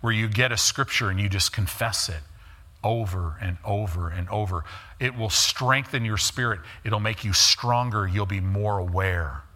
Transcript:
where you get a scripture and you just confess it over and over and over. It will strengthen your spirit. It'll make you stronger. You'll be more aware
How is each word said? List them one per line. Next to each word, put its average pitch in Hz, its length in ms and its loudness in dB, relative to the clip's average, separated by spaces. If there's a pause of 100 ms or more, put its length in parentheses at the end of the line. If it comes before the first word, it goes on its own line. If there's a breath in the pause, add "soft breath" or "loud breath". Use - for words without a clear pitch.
where 117 100 0
you 110 160 2
get 120 240 4
a 113 60 0
scripture - 540 0
and 95 80 0
you 101 100 2
just 95 240 0
confess - 560 -2
it 78 120 -6 (600 loud breath)
over 92 560 0
and 90 240 -2
over 92 460 -2
and 90 200 -6
over. 95 360 -2 (340 loud breath)
It 127 160 0
will 110 140 -2
strengthen 131 760 2
your 110 140 0
spirit. 113 420 0 (240 loud breath)
It'll 107 160 0
make 107 240 -2
you 104 100 0
stronger. 120 760 4
You'll 101 180 2
be 98 160 -2
more 101 380 0
aware 90 640 0 (120)